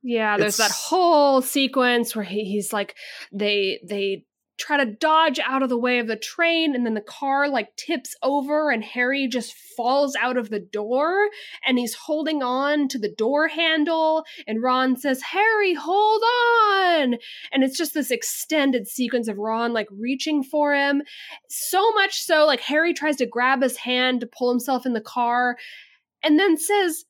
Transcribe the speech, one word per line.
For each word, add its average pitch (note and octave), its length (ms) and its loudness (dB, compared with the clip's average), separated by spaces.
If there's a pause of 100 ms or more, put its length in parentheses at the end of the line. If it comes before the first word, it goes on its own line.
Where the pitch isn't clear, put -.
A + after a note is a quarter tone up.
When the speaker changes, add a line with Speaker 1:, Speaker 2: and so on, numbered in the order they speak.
Speaker 1:
Yeah, A3 340 0
there's G#3 200 0
that G#3+ 140 2
Speaker 2:
it's - 120 -6
Speaker 1:
whole D4 600 4
sequence B3+ 720 0
where G#3+ 80 -4
he, G3 200 -4
he's G3+ 280 -4
like, G3+ 240 -4 (360)
they, G3+ 560 0
they G3 360 -4 (340)
try - 180 -2
to C4 160 0
dodge D#4 480 2
out B3+ 220 -2
of C4 80 0
the B3 80 -2
way B3 200 0
of A#3 80 -2
the A3 100 -4
train, E4 580 0
and B3 120 0
then A3 80 0
the G#3+ 60 -2
car, C#4 480 -2
like, C#4 280 -4
tips - 460 -6
over C#4+ 480 0
and A3+ 140 -2
Harry B3+ 420 -2
just A#3+ 280 -6 (220)
falls C4+ 440 0
out B3+ 160 0
of A3+ 140 -4
the G#3 100 -4
door, C4+ 680 0 (380)
and B3+ 120 2
he's A#3+ 160 -4
holding D4+ 480 -2
on C#4 460 0
to C4 100 -6
the G#3 120 -4
door C4+ 380 0
handle, D#4+ 760 0 (220)
and A3 160 -4
Ron B3+ 340 2
says, C4 260 -2
"Harry, G#4 520 2
hold G#4 480 2
on!" G#4 960 4 (340)
And C4 140 2
it's C4+ 140 -2
just E4 160 -4
this D4 160 -2
extended C4 760 -2
sequence A#3+ 400 -2
of G3+ 120 -6
Ron, A3+ 340 -2
like, A3 180 -2
reaching C4+ 540 -2
for D4 300 0
him. C#4+ 280 2 (460)
So G4+ 440 0
much G4+ 280 0
so, D#4 260 4
like, C#4+ 140 2
Harry D#4+ 340 0
tries D4+ 220 -2
to B3+ 100 0
grab B3 360 0
his C4 160 0
hand B3+ 420 0
to A#3 80 -8
pull B3 220 -2
himself B3 360 -2
in B3+ 60 -2
the A3+ 80 -2
car, A#3+ 560 0 (680)
and D4+ 160 6
then F#4 180 4
says F#4 540 0